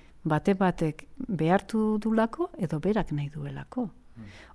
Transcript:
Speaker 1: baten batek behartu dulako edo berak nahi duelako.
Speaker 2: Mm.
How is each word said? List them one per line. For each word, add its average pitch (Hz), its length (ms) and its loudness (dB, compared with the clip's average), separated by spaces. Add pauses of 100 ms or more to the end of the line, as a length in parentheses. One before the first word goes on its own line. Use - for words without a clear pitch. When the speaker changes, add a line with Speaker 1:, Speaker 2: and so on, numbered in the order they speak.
(240)
Speaker 1:
baten 160 340 2
batek 170 480 0 (100)
behartu 202 840 2
dulako 226 580 0
edo 160 220 -2
berak 202 320 0
nahi 147 180 -2
duelako. 143 560 -8
Speaker 2:
Mm. - 380 -16 (320)